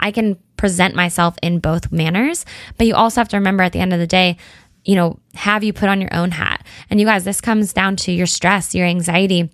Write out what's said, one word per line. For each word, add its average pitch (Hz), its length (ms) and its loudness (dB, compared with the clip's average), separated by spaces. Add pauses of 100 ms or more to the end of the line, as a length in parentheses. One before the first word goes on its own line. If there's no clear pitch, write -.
I 208 120 -2
can 208 260 -2 (180)
present 185 380 0
myself 170 480 0
in 170 160 0
both 165 340 -2
manners, 185 540 0 (320)
but 233 80 4
you 226 80 2
also 226 260 2
have 220 80 0
to - 80 -2
remember 196 260 2
at 180 100 0
the 170 80 -4
end 185 120 0
of 175 60 2
the 170 80 0
day, 180 320 2 (460)
you 196 120 2
know, 175 240 0 (140)
have 208 280 0
you 214 100 0
put - 160 0
on 196 120 2
your - 120 -6
own 175 200 -2
hat? - 340 -4 (240)
And 208 80 2
you 208 80 4
guys, 202 180 2
this 196 160 -4
comes 214 320 0
down 190 240 0
to 185 160 -4
your 175 140 0
stress, 185 480 0
your 180 100 0
anxiety. 175 680 2